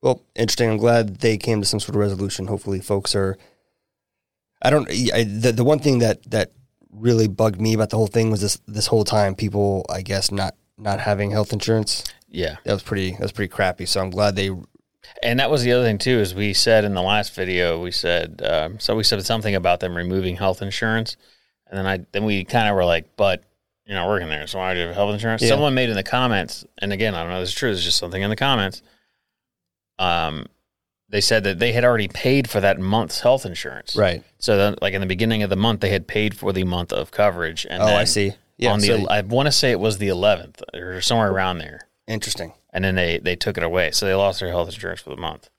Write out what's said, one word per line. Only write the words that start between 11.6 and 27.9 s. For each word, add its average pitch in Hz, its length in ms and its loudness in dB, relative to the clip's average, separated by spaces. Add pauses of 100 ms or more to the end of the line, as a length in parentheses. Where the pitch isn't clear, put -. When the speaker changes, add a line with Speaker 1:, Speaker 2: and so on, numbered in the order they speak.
Speaker 2:
Yeah. 80 360 -6
Speaker 1:
That - 100 0
was 95 80 -4
pretty, 95 300 -2
that 98 80 -10
was 98 120 -4
pretty 98 160 -4
crappy. 90 380 -2
So - 140 0
I'm 95 100 -4
glad 98 260 0
they 98 140 -2 (720)
Speaker 2:
And 123 180 2
that 131 100 2
was 143 120 2
the 123 100 2
other 123 120 4
thing 107 140 2
too, 127 200 2
is 92 160 0
we 101 180 -2
said 110 320 4
in 101 100 -2
the 90 80 0
last 101 320 0
video, 90 460 0
we 90 120 -6
said, 85 520 -2
um, 80 360 -2
so 107 160 -2
we 110 80 0
said 98 200 0
something 107 300 -2
about 90 260 2
them 87 160 -4
removing 90 400 -2
health 95 260 -2
insurance. 113 540 -2 (520)
And 98 100 -8
then 95 80 -4
I, 95 260 -2
then 104 120 -2
we 98 200 0
kinda 110 300 2
were 92 100 2
like, 85 320 0
"But 98 260 0 (440)
you're 101 100 -8
not 90 120 -2
working 92 200 0
there, 76 180 -6
so 95 120 -8
why 92 160 -2
do 87 60 -2
you 85 60 -2
have 87 80 -8
health 101 200 0
insurance?" 113 280 -2
Speaker 1:
Yeah. 117 60 4
Speaker 2:
Someone 139 260 2
made 127 160 2
in 107 60 -2
the 95 60 -2
comments, 120 640 -2 (140)
and 101 140 -4
again, 101 220 -2
I 82 80 -6
don't 85 80 -6
know 90 80 -4
if 92 60 -4
it's 92 80 -6
true, 127 180 -2
it's 90 120 -2
just 85 160 2